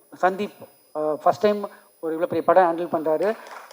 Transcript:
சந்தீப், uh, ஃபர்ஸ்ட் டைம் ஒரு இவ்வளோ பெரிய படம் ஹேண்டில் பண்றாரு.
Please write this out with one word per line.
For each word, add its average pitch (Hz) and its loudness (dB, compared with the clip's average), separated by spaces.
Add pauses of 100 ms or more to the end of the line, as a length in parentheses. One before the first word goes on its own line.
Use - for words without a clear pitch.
(220)
சந்தீப், 190 -2 (380)
uh, 151 -2
ஃபர்ஸ்ட் 180 0
டைம் 208 0 (320)
ஒரு 160 -4
இவ்வளோ 165 -2
பெரிய 165 -2
படம் 175 6
ஹேண்டில் 170 0
பண்றாரு. 160 0 (380)